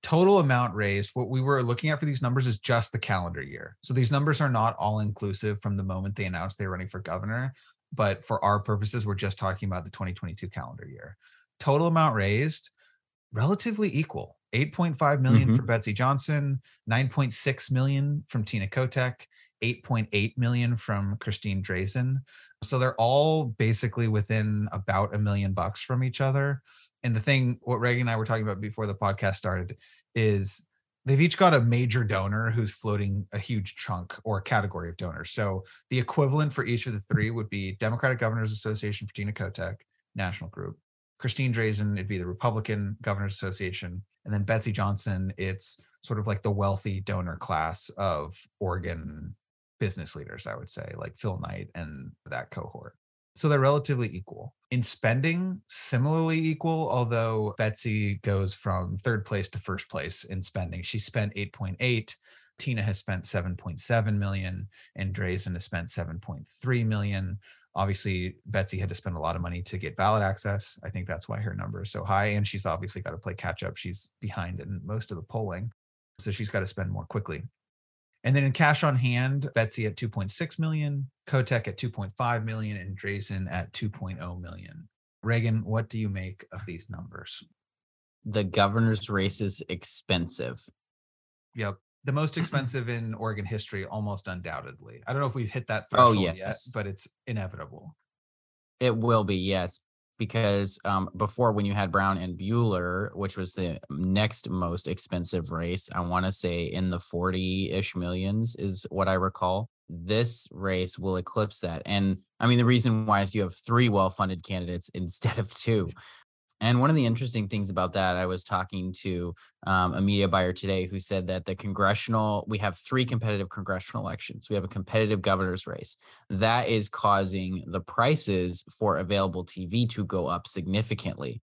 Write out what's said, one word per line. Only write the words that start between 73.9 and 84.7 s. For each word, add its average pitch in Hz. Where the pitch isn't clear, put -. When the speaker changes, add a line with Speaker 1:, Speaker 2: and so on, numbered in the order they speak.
Speaker 1:
behind 92
in 92
most 110
of 95
the 80
polling. 107
So -
she's 104
gotta 95
spend 95
more 98
quickly. 85
And 127
then 139
in 135
cash 151
on 143
hand, 127
Betsy 113
at 101
two 120
point 104
six -
million, 151
Kotek 127
at 95
two 123
point 98
five 117
million, 110
and 95
Drazen 98
at 87
two 110
point 92
oh 87
million. 90